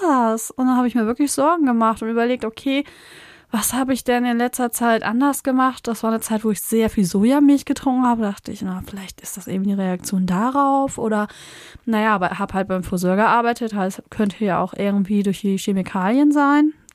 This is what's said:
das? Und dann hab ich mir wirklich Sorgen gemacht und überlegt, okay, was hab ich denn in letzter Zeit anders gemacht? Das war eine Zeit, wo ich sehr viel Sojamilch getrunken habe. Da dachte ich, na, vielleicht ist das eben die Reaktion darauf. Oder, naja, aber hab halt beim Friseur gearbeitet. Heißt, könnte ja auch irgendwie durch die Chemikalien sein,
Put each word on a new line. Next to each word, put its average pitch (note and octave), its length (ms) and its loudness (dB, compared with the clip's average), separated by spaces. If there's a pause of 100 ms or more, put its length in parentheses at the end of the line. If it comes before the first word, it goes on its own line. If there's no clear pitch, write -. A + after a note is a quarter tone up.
das? A#3 480 0
Und B3+ 160 -2
dann B3+ 100 2
hab B3 100 2
ich A3+ 80 -2
mir A3+ 120 2
wirklich C4+ 260 -2
Sorgen D#4 340 2
gemacht A3+ 360 2
und A3 60 -4
überlegt, A#3 360 0
okay, C4+ 400 -2 (680)
was G#3+ 220 -4
hab B3+ 180 -2
ich B3+ 120 -2
denn B3 220 0
in A#3+ 120 0
letzter A#3+ 360 -2
Zeit A#3 320 0
anders B3+ 400 0
gemacht? C4 420 0
Das A3+ 160 -6
war A3 80 0
eine A3+ 100 0
Zeit, A3 240 -4
wo A3 60 2
ich G#3 100 -2
sehr A3 300 0
viel G#3 140 2
Sojamilch C4+ 600 4
getrunken B3+ 400 0
habe. A#3 180 2
Da G3+ 100 -2
dachte - 180 -12
ich, G#3 120 -10
na, F#3 220 -6
vielleicht G3 360 -14
ist - 160 -12
das F3+ 100 -14
eben F#3+ 160 -4
die G3 120 0
Reaktion F#3 520 -2
darauf. C4+ 720 0
Oder, G#3+ 300 -2 (560)
naja, A3 320 2
aber F3+ 140 0 (100)
hab A3+ 120 -6
halt G3 140 -2
beim F#3 160 -2
Friseur F3+ 320 0
gearbeitet. A#3 580 2
Heißt, G3 380 -4
könnte G#3+ 340 -2
ja F3 160 2
auch F3+ 140 -4
irgendwie G3+ 480 0
durch G3 200 -2
die G3 140 0
Chemikalien G3+ 760 2
sein, D4 400 4 (220)